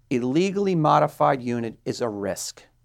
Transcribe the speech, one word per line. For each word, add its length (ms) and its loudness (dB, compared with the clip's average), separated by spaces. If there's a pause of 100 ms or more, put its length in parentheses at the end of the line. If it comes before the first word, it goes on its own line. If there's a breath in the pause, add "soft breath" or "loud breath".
(120)
illegally 640 0
modified 680 2
unit 440 -4
is 160 -4
a 60 -2
risk. 540 -6 (240)